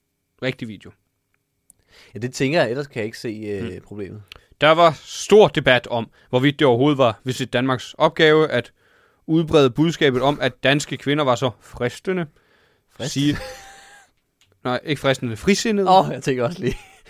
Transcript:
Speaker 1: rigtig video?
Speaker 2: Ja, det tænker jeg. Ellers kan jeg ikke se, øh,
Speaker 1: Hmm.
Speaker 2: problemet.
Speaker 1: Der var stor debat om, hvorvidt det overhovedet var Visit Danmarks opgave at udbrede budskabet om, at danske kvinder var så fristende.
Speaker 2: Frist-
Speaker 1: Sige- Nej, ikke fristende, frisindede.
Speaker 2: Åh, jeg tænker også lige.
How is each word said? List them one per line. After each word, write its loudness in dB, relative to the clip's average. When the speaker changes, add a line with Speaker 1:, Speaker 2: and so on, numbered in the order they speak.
Speaker 1:
rigtig -8
video? -18
Speaker 2:
Ja, -14
det -8
tænker 0
jeg. 2
Ellers -6
kan -18
jeg -4
ikke -10
se, -10
øh, -8
Speaker 1:
Hmm. -16
Speaker 2:
problemet. -14
Speaker 1:
Der 6
var 6
stor 4
debat 2
om, -6
hvorvidt 0
det 4
overhovedet 2
var 2
Visit -8
Danmarks -2
opgave 4
at -4
udbrede 4
budskabet 0
om, 0
at -6
danske 0
kvinder -2
var 2
så -4
fristende. -6
Speaker 2:
Frist- -12
Speaker 1:
Sige- -2
Nej, -4
ikke -6
fristende, -4
frisindede. 0
Speaker 2:
Åh, 6
jeg -10
tænker -2
også -4
lige. -4